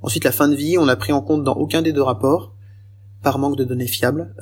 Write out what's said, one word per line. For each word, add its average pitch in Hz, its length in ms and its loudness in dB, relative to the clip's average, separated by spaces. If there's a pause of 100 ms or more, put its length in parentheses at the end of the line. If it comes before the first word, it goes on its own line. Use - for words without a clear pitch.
Ensuite, - 240 -2
la 127 80 4
fin 147 160 2
de 147 60 4
vie, 151 220 0
on 165 60 4
l'a 127 140 4
pris 147 160 -2
en 139 80 2
compte 151 240 -2
dans 131 100 2
aucun 151 260 0
des 160 120 0
deux 139 100 2
rapports, 135 500 0 (720)
par 135 160 0
manque 143 160 0
de 131 80 0
données 123 240 -2
fiables. 143 540 -2